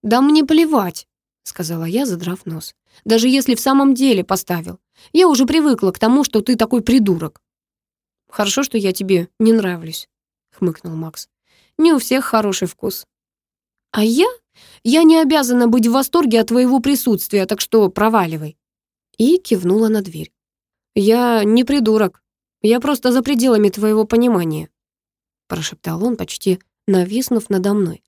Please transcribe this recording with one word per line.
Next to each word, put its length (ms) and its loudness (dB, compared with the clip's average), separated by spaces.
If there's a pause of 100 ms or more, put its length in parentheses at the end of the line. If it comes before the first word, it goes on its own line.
«Да 180 2
мне 240 4
плевать», 640 0 (360)
сказала 420 -8
я, 200 -2
задрав 400 -8
нос. 300 -14 (300)
«Даже 220 2
если 280 0
в 40 -8
самом 340 2
деле 300 2
поставил. 560 -6 (340)
Я 140 6
уже 180 2
привыкла 460 0
к 80 -12
тому, 240 2
что 180 -2
ты 140 0
такой 260 -2
придурок». 600 0 (880)
«Хорошо, 340 -2
что 140 -4
я 160 0
тебе 360 -2 (100)
не 140 4
нравлюсь», 560 -4 (420)
хмыкнул 440 -6
Макс. 340 -14 (480)
«Не 160 2
у 60 2
всех 260 -4
хороший 420 -2
вкус». 380 -10 (880)
«А 120 0
я? 240 2 (560)
Я 200 4
не 140 8
обязана 500 2
быть 200 2
в 40 2
восторге 500 2
от 60 -2
твоего 320 2
присутствия, 680 0
так 160 -6
что 280 2
проваливай». 680 -2 (600)
И 200 2
кивнула 520 0
на 120 0
дверь. 300 -14 (640)
«Я 480 2
не 200 2
придурок. 600 0 (380)
Я 180 2
просто 320 -2
за 100 2
пределами 480 2
твоего 360 0
понимания», 640 0 (760)
прошептал 560 -8
он, 140 -2
почти 420 -4 (280)
нависнув 600 -2
надо 240 -2
мной. 340 -4